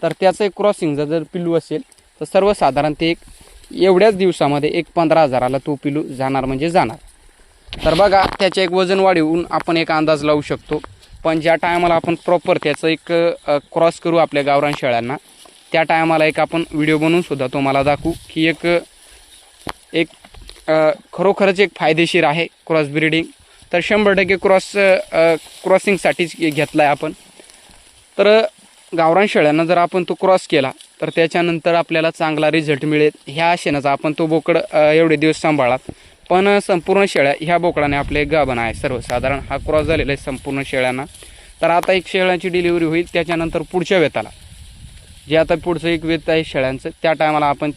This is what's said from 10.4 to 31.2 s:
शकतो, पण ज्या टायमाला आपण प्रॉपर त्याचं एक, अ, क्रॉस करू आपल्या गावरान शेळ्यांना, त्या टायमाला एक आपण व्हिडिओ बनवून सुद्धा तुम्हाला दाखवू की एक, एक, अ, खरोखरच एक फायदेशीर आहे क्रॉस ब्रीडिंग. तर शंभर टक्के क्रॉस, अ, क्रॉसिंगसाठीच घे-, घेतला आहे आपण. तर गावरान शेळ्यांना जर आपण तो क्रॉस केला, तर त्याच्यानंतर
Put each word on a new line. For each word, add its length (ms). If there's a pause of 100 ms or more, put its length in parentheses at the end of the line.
शकतो, 400 (420)
पण 160
ज्या 160
टायमाला 380
आपण 220
प्रॉपर 420
त्याचं 300
एक, 240
अ, 200 (160)
क्रॉस 520
करू 180
आपल्या 260
गावरान 360
शेळ्यांना, 360 (560)
त्या 120
टायमाला 420
एक 140
आपण 320
व्हिडिओ 260
बनवून 240
सुद्धा 260
तुम्हाला 360
दाखवू 280 (180)
की 180
एक, 200 (1300)
एक, 140 (640)
अ, 220 (220)
खरोखरच 460
एक 160
फायदेशीर 480
आहे 240 (200)
क्रॉस 200
ब्रीडिंग. 380 (480)
तर 100
शंभर 300
टक्के 220
क्रॉस, 420
अ, 580 (280)
क्रॉसिंगसाठीच 760
घे-, 120
घेतला 320
आहे 80
आपण. 200 (1080)
तर 240 (560)
गावरान 300
शेळ्यांना 380
जर 120
आपण 320
तो 40
क्रॉस 340
केला, 240 (300)
तर 80
त्याच्यानंतर 640